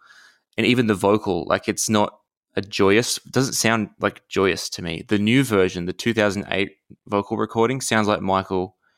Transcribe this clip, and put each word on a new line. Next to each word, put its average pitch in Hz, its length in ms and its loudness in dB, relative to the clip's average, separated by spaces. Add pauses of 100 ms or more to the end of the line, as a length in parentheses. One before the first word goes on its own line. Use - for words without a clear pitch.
(560)
and 113 100 0
even 123 200 4
the 107 80 2
vocal, 98 520 0
like, - 220 -2
it's - 200 -4
not 107 260 0 (420)
a 101 60 -4
joyous, 101 560 2 (120)
doesn't 127 240 -2
sound, 110 360 0 (100)
like, - 280 -4
joyous 95 420 0
to - 120 -10
me. 82 240 -8
The 104 120 0
new 117 260 4
version, 92 420 0
the 90 60 -6
two 117 220 -2
thousand 104 360 0
eight 95 200 -4 (360)
vocal 104 300 -2
recording, 113 440 -2
sounds 110 280 0
like 104 120 0
Michael 95 560 -2 (220)